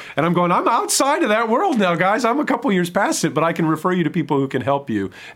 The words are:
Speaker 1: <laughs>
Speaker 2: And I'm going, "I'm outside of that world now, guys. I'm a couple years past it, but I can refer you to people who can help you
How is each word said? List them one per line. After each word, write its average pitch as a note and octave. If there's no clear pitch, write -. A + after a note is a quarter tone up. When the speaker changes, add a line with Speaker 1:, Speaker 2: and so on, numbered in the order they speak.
Speaker 1:
<laughs> -
Speaker 2:
And D3
I'm F3
going, F3
"I'm B3+
outside D4
of B3+
that A3
world C#4+
now, F3+
guys. G3
I'm A#3+
a C#4
couple C#4
years F3+
past G#3+
it, D3
but D3+
I E3
can E3
refer D#3+
you F3+
to E3
people D3+
who C3+
can C3+
help C#3
you G2